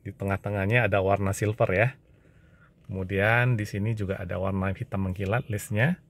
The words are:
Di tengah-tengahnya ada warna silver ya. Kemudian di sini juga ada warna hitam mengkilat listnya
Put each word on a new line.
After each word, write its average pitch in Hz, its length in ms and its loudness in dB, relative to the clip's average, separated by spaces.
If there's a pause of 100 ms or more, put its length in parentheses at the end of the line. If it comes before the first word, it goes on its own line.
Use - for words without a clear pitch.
Di 101 140 -12
tengah-tengahnya 101 720 0
ada 98 160 2
warna 98 320 2
silver 107 380 0
ya. 107 140 4 (1000)
Kemudian 104 720 2
di 104 80 -4
sini 107 240 -2
juga 98 240 -4
ada 92 240 -6
warna 95 320 -2
hitam 95 380 -4
mengkilat 101 420 -2
listnya 110 580 0